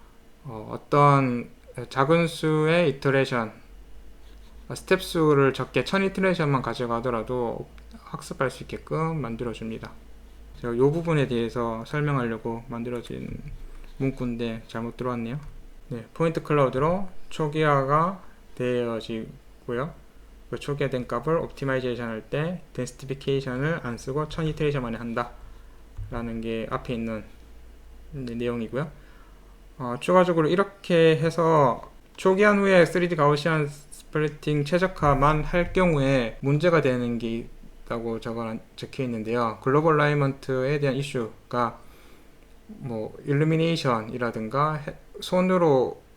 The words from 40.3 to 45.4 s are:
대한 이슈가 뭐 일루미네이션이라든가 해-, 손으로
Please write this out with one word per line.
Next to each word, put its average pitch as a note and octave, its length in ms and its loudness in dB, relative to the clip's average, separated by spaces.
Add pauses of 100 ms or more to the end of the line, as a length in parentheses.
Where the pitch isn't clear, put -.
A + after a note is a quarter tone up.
대한 C#3 160 0
이슈가 B2 840 -4 (840)
뭐 A#2 580 -8
일루미네이션이라든가 C#3 1500 0
해-, D3 200 -10 (240)
손으로 F3 840 4 (160)